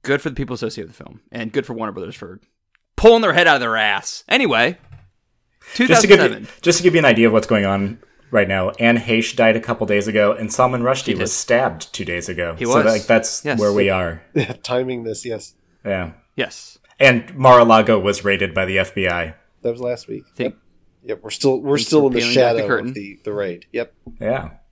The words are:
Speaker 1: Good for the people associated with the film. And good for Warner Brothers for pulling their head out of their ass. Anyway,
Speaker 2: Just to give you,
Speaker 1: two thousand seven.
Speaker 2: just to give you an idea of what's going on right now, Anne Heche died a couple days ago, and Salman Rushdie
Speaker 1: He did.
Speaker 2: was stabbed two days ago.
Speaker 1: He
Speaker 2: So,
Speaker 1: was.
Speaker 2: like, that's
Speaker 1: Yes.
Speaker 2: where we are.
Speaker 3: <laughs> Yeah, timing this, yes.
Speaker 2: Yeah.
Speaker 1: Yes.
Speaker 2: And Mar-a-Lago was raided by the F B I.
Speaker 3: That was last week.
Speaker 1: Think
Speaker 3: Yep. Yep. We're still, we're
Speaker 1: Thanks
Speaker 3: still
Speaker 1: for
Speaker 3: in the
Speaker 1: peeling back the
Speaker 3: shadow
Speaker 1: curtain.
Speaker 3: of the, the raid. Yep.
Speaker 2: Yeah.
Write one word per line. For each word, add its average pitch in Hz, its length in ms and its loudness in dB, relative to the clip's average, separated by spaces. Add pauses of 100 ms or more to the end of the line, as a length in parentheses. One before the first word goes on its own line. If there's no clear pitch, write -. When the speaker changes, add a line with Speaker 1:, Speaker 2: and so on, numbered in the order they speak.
Speaker 1:
Good 139 200 -4
for 160 80 -8
the 127 60 -12
people 127 180 -8
associated 113 360 -10
with - 80 -20
the - 80 -20
film. - 160 -20 (100)
And 113 220 -10
good 135 120 -2
for 127 80 -12
Warner 110 200 -8
Brothers 92 220 -14
for 92 260 -20 (560)
pulling 226 240 6
their 190 100 0
head 170 160 4
out 147 80 6
of 127 60 -2
their 113 160 -2
ass. 104 500 -4
Anyway, 143 500 0 (1000)
Speaker 2:
Just 233 260 4
to 214 60 2
give - 20 -2
you, 202 80 12
Speaker 1:
two 170 120 2
thousand 110 160 -8
seven. - 160 -20
Speaker 2:
just - 180 2
to 175 40 -6
give 175 100 4
you 165 60 2
an 151 60 2
idea 113 220 4
of 107 40 4
what's 110 160 0
going 104 180 0
on 98 340 -4 (300)
right 101 200 0
now, 95 220 -2
Anne 117 260 2
Heche 113 400 -2
died 113 180 4
a 113 60 -4
couple 110 260 -6
days 104 220 -2
ago, 104 240 2
and 110 180 -8
Salman 127 300 0
Rushdie 127 240 -2
Speaker 1:
He 110 80 -4
did. 90 80 -4
Speaker 2:
was 107 120 -4
stabbed 120 600 -2
two - 100 -10
days 85 240 -8
ago. 85 320 -8
Speaker 1:
He 117 60 -6
Speaker 2:
So, 123 100 0
Speaker 1:
was. 107 100 2
Speaker 2:
like, 110 200 0
that's - 400 0
Speaker 1:
Yes. 135 120 -2
Speaker 2:
where 104 140 0
we 98 180 0
are. 87 380 -4
Speaker 3:
<laughs> - 60 -20
Yeah, 123 280 -4
timing 127 440 -6
this, 110 200 -10
yes. 113 280 -12 (320)
Speaker 2:
Yeah. 92 260 -6 (240)
Speaker 1:
Yes. - 420 -10 (220)
Speaker 2:
And 123 380 2
Mar-a-Lago 117 600 6
was 98 280 -2
raided 95 280 0
by 92 120 0
the 95 140 -2
F 92 140 -2
B 92 140 -2
I. 85 280 -4 (260)
Speaker 3:
That 120 100 -4
was 120 80 -10
last 123 300 -10
week. 110 160 -12 (100)
Speaker 1:
Think - 200 -6
Speaker 3:
Yep. - 60 -20 (500)
Yep. 101 120 -8
We're 110 60 -14
still, 131 320 -2
we're 139 160 -2
Speaker 1:
Thanks - 100 -4
Speaker 3:
still 151 140 4
Speaker 1:
for 139 60 2
Speaker 3:
in 127 40 0
the 120 80 -2
Speaker 1:
peeling 120 160 -2
back 120 200 4
the 113 40 -2
Speaker 3:
shadow 104 80 -4
Speaker 1:
curtain. 117 220 -2
Speaker 3:
of 135 40 -12
the, 101 300 -14
the 107 100 -10
raid. 95 380 -8
Yep. 117 220 -8 (260)
Speaker 2:
Yeah. 110 300 -6 (220)